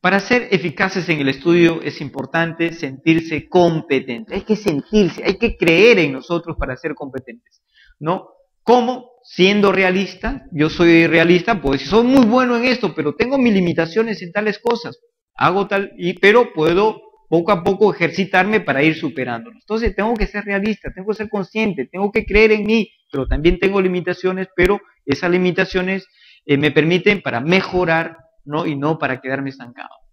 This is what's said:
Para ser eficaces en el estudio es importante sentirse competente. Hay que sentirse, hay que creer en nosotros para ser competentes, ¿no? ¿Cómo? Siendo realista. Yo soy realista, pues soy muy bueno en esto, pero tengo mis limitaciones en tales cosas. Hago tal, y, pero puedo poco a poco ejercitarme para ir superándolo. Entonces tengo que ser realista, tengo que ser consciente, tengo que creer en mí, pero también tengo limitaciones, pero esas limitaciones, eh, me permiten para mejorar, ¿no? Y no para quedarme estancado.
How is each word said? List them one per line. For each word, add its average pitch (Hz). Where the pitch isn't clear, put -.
Para 190
ser 240
eficaces 180
en 160
el 135
estudio 165
es 147
importante 165
sentirse 160
competente. 151
Hay 196
que 214
sentirse, 196
hay 190
que -
creer 185
en 151
nosotros 165
para 127
ser 151
competentes, 131
¿no? 160
¿Cómo? 247
Siendo 196
realista. 190
Yo 156
soy 165
realista, 170
pues 135
soy 214
muy 262
bueno 247
en 233
esto, 247
pero 147
tengo 247
mis 240
limitaciones 180
en 175
tales 208
cosas. 233
Hago 185
tal, 196
y, 180
pero 214
puedo 180
poco 170
a 190
poco 196
ejercitarme 190
para 139
ir 156
superándolo. 120
Entonces 220
tengo 214
que 208
ser 208
realista, 202
tengo 185
que 202
ser 220
consciente, 202
tengo 196
que 214
creer 214
en 214
mí, 214
pero 131
también 147
tengo 196
limitaciones, 185
pero 190
esas 175
limitaciones, 185
eh, 143
me 147
permiten 175
para 117
mejorar, 170
¿no? 151
Y 156
no 147
para 131
quedarme 135
estancado. -